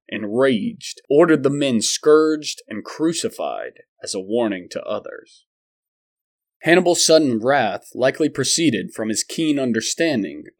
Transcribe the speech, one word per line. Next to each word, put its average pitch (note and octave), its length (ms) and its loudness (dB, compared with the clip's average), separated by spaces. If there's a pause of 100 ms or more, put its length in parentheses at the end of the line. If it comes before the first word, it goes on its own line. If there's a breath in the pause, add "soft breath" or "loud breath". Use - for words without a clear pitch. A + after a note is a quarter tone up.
enraged, G#2+ 920 -2 (100)
ordered D3+ 340 4
the C3+ 80 4
men C#3 300 0
scourged D3+ 880 2
and G#2+ 160 -10
crucified F2 1000 -6 (220)
as - 120 -10
a G2 40 -4
warning G2 520 -2
to - 120 -8
others. - 600 -12 (1160)
Hannibal's E3+ 440 4
sudden D3 340 4
wrath A#2 540 0
likely C#3 360 0
proceeded B2+ 640 0
from A2 160 -6
his G#2+ 140 -4
keen D#3 360 -2
understanding A2+ 840 -2 (140)